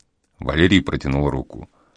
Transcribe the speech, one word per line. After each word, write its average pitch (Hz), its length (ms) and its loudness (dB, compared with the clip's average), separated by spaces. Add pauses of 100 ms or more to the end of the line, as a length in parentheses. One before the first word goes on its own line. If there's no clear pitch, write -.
(380)
Валерий 82 440 2
протянул 71 480 -2
руку. - 400 -10 (260)